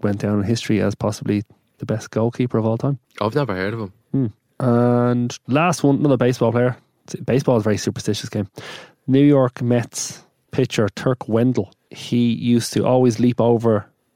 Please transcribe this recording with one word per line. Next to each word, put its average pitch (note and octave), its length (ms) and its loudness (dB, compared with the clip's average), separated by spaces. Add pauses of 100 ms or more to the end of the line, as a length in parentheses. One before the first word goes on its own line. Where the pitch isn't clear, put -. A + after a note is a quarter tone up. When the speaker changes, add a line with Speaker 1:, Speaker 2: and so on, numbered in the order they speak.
Speaker 1:
went G2+ 200 -2
down G#2 180 0
in G2 60 0
history A2+ 360 0
as G2+ 140 0
possibly G#2 480 -2 (360)
the - 80 -10
best A2 260 -6
goalkeeper A#2 440 -2
of A2 80 0
all A2+ 140 0
time. C3+ 200 -2 (220)
Speaker 2:
I've G#2 140 -2
never C#3 200 -2
heard F#2+ 200 -4
of A2+ 60 -8
him. G2 120 -10 (200)
Speaker 1:
Hmm. C3+ 140 0 (380)
And A#2+ 720 2 (120)
last D#3 340 2
one, C#3 140 4
another C#3+ 200 2
baseball B2 360 2
player. B2 240 2 (500)
Baseball B2+ 300 2
is G#2+ 60 2
a - 20 -4
very G#2+ 140 0
superstitious - 520 -4
game. G2+ 180 -4 (600)
New C3+ 160 4
York C3+ 360 4
Mets - 640 -2 (300)
pitcher A#2+ 420 0
Turk - 340 -4
Wendell. A#2 440 0 (180)
He A#2+ 420 -2
used A#2+ 420 0
to G#2+ 120 0
always B2 320 2
leap A#2+ 220 0
over A2+ 460 2 (300)